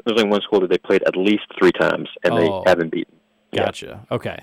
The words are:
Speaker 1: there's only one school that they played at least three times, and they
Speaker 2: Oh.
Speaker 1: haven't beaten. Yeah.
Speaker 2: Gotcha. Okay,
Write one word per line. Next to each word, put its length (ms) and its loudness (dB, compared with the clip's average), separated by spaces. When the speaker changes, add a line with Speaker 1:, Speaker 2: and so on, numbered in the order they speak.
Speaker 1:
there's 160 0
only 80 2
one 100 2
school 200 2
that 100 0
they 80 2
played 240 0
at 120 0
least 300 0
three 140 6
times, 360 -2
and 120 0
they 120 2
Speaker 2:
Oh. 180 -6
Speaker 1:
haven't 240 2
beaten. 240 -6
Yeah. 140 -2
Speaker 2:
Gotcha. 440 -12
Okay, 320 -6